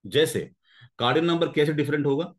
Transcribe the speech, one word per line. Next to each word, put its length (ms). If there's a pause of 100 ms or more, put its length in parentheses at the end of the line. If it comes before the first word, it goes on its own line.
जैसे 360 (580)
कार्डिनल 280
नंबर 260
कैसे 200
डिफरेंट 340
होगा 320